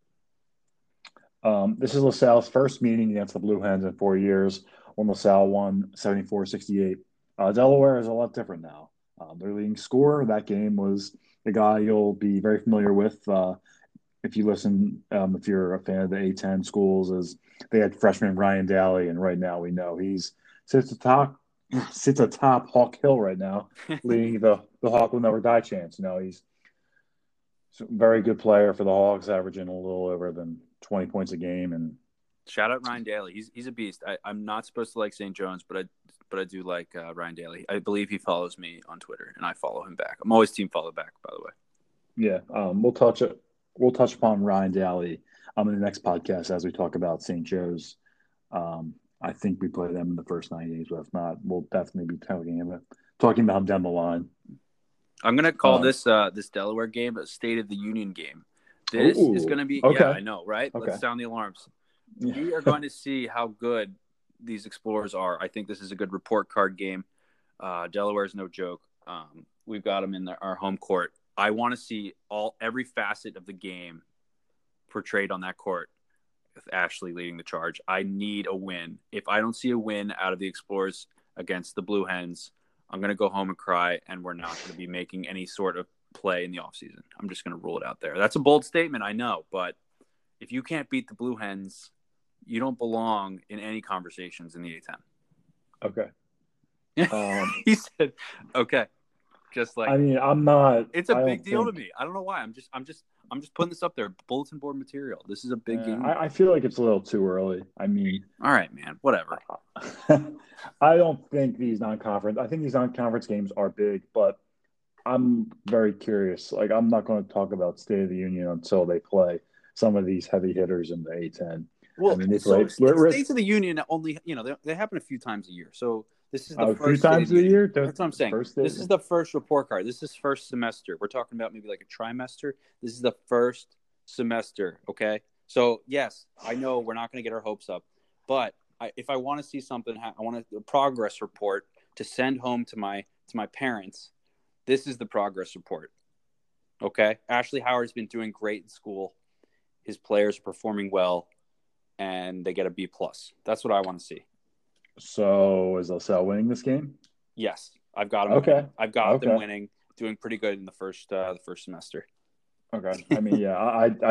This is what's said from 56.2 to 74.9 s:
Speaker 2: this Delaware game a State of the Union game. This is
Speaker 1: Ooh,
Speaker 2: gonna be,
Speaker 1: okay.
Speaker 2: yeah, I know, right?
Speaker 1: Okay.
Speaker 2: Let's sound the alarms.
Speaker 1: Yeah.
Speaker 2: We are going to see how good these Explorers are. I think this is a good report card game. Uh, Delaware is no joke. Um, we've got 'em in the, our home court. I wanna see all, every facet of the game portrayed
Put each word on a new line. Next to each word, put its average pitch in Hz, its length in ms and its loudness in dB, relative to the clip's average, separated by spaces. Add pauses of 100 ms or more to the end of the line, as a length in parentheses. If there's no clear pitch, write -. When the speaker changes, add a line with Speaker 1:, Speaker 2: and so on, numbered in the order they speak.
Speaker 2:
this 101 180 -10
Delaware 110 400 -4
game 120 280 -4
a 80 100 -10
State 117 320 -4
of 104 100 -6
the 101 80 -6
Union 104 360 -6
game. 78 320 -16 (460)
This 120 280 6
is 131 260 6
Speaker 1:
Ooh, 160 40 0
Speaker 2:
gonna 143 180 0
be, 139 180 0
Speaker 1:
okay. 135 160 8
Speaker 2:
yeah, 135 100 8
I 139 100 -2
know, 101 240 -8
right? 107 300 -4
Speaker 1:
Okay. 117 120 -6
Speaker 2:
Let's 101 140 -4
sound 120 200 -2
the 120 40 -8
alarms. 113 440 -10 (500)
Speaker 1:
Yeah. 123 160 -2
Speaker 2:
We 160 200 -4
are 160 60 -4
going 143 220 2
to 143 80 -10
see 131 380 -8
how 120 180 -4
good 110 480 -4 (480)
these 110 240 -12
Explorers 107 480 -6
are. 90 260 -4
I 95 60 -6
think 104 220 -10
this 98 120 -12
is 95 120 -16
a - 20 -10
good 95 180 -8
report - 360 -2
card 98 280 0
game. 95 280 -8 (560)
Uh, 87 260 -8
Delaware 101 380 -2
is 95 100 -8
no 95 140 -10
joke. 87 340 -10 (240)
Um, 80 400 -16 (180)
we've 107 200 -10
got 98 180 -2
'em 98 120 -6
in 92 100 -10
the, 90 160 -10
our 95 160 -6
home 95 200 -6
court. 90 360 -2 (240)
I 101 160 0
wanna 117 240 -2
see 107 380 -12 (140)
all, 107 320 -6
every 113 240 -4
facet 107 520 -8
of 92 100 -20
the 101 60 -14
game 90 500 -16 (840)
portrayed 98 420 -4